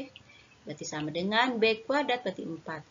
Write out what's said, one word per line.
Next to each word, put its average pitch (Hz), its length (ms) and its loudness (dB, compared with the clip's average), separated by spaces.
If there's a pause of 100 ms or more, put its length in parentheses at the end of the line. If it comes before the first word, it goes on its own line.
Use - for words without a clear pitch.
(640)
Berarti 147 240 -10
sama 151 260 -4
dengan 220 460 2
B 220 240 4
kuadrat, 262 400 2
berarti 190 200 -4
empat 160 460 -8